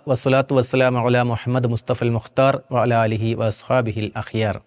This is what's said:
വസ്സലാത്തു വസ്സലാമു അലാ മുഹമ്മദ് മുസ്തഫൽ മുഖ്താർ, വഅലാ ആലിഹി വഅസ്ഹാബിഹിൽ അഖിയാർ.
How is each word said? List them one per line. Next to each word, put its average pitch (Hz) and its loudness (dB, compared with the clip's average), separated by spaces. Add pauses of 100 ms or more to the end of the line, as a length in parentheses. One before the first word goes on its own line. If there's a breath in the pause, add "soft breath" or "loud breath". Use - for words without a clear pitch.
വസ്സലാത്തു 135 0
വസ്സലാമു 127 2
അലാ 123 2
മുഹമ്മദ് 123 -2
മുസ്തഫൽ 117 -2
മുഖ്താർ, 135 0 (120)
വഅലാ 120 2
ആലിഹി 113 0
വഅസ്ഹാബിഹിൽ 110 -2
അഖിയാർ. 110 -4